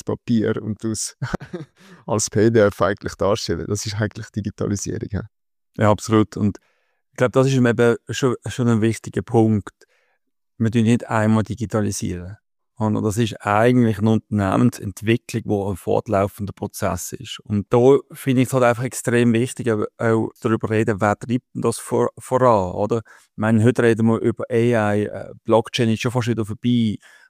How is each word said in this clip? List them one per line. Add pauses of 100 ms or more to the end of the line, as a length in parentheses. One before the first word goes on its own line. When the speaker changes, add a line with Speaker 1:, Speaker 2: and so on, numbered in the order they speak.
Speaker 1:
Papier
und
tu's
<laughs>
als
P
D
F
eigentlich
darstellen.
Das
ist
eigentlich
Digitalisierung,
ja. (540)
Speaker 2:
Ja,
absolut.
Und (540)
ich
glaube,
das
ist
eben (120)
schon, (100)
schon
ein
wichtiger
Punkt. (840)
Wir
tun
nicht
einmal
digitalisieren. (380)
Und
das
ist
eigentlich
eine
Unternehmensentwicklung,
wo
ein
fortlaufender
Prozess
ist.
Und
da (140)
finde
ich
es
halt
einfach
extrem
wichtig,
auch, (140)
auch (100)
darüber
reden,
wer
treibt
denn
das
vor-,
voran,
oder?
Ich
meine,
heute
reden
wir
über
A
I,
äh, (120)
Blockchain
ist
schon
fast
wieder
vorbei. (340)